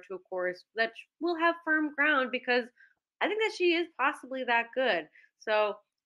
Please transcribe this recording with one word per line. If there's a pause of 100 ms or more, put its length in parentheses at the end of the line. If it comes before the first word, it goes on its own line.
to
a
course (120)
that
sh-, (120)
will
have (100)
firm
ground,"
because (560)
I
think
that
she
is (120)
possibly
that
good. (320)
So (300)